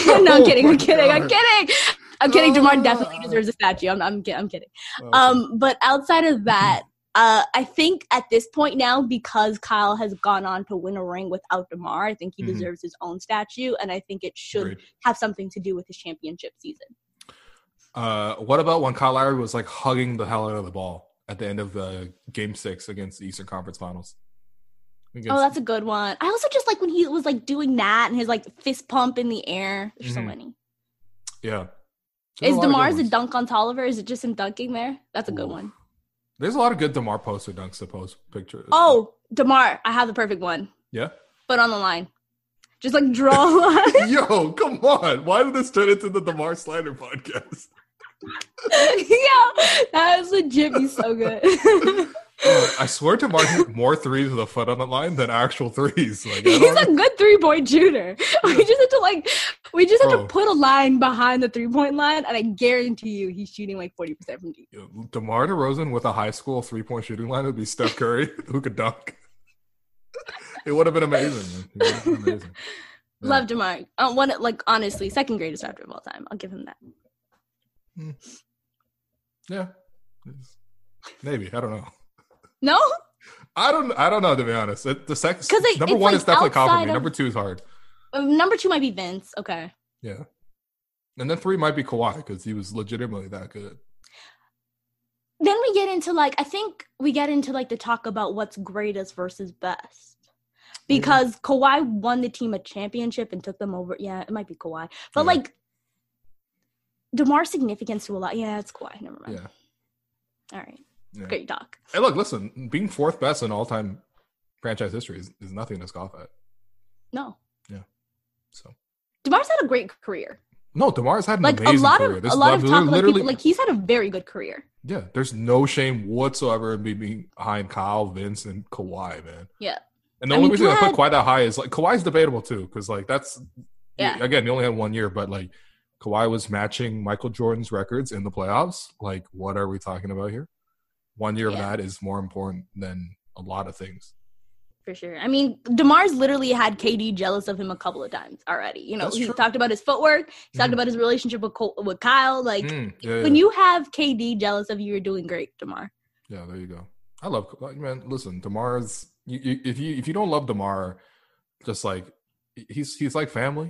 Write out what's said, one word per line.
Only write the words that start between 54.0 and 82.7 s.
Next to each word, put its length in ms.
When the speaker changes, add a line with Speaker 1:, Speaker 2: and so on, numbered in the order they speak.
Speaker 2:
with 100
a 60
foot 240
on 80
the 100
line 280
than 140
actual 400
threes. 560
Like, 200
I 40
Speaker 1:
He's 100
Speaker 2:
don't 340
Speaker 1:
a 20
good 220
three-point 500
shooter. 480
<laughs> 140
We 80
Speaker 2:
Yeah. 80
Speaker 1:
just 220
have 80
to, 100
like, 300
we 120
just 180
have 80
Speaker 2:
Bro. 100
Speaker 1:
to 60
put 200
a 60
line 460
behind 440
the 60
three-point 460
line, 300
and 120
I 40
guarantee 720
you 180
he's 200
shooting, 280
like, 180
forty 200
percent 260
from 120
deep. 180
Speaker 2:
Yo, 160
DeMar 360
DeRozan 440
with 140
a 80
high 180
school 300
three-point 440
shooting 220
line 180
would 120
be 80
Steph 300
Curry, 340
<laughs> 80
who 140
could 160
dunk. 400
It 80
would 140
have 60
been 100
amazing, 540
man. 180
It 40
would 140
have 120
been 280
amazing. 160
Speaker 1:
<laughs> 340
Love 220
Speaker 2:
Yeah. 40
Speaker 1:
DeMar. 320
Uh, 160
one, 260
like, 280
honestly, 420
second 280
greatest 260
Raptor 200
of 80
all 100
time. 300
I'll 60
give 140
him 140
that. 120
Speaker 2:
Hmm. 140
Yeah. 180
Maybe. 320
I 60
don't 120
know. 140
Speaker 1:
No? 160